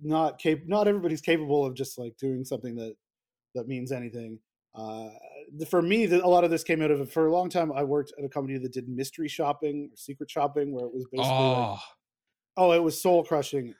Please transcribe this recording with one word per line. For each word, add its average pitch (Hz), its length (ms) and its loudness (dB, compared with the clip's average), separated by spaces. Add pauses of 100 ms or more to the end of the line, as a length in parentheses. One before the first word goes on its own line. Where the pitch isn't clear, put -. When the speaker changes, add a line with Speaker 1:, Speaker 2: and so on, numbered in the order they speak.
Speaker 1:
not 156 360 2
cap-, 160 280 0
not 202 200 4
everybody's 175 360 2
capable 147 420 2
of 127 100 -4
just, 131 240 -8
like, 120 200 -10
doing 131 260 -4
something 123 300 -6
that, 113 200 -10 (600)
that 117 120 -6
means 127 240 -8
anything. 117 480 -10 (360)
Uh, 110 340 -12 (480)
the, 156 80 -8
for 175 160 2
me, 208 240 2
the, 175 180 4
a 180 60 4
lot 175 160 6
of 165 60 2
this 165 120 0
came 160 200 0
out 151 80 2
of, 139 200 0
for 160 160 2
a 156 60 4
long 180 160 0
time, 160 240 -2
I 139 120 -2
worked 143 340 -2
at 143 60 -8
a 139 40 -8
company 135 300 -6
that 127 140 -6
did 127 140 -8
mystery 135 420 -6
shopping 147 600 -4
or - 60 -20
secret 147 340 -14
shopping, 143 440 -2
where 123 100 -6
it 120 80 -8
was 127 180 -8
basically, 127 220 0
like, 127 360 2
Speaker 2:
Oh. 98 100 -6 (800)
Speaker 1:
oh, 180 140 6
it 170 100 6
was 160 180 -2
soul 175 240 4
crushing. 139 560 -2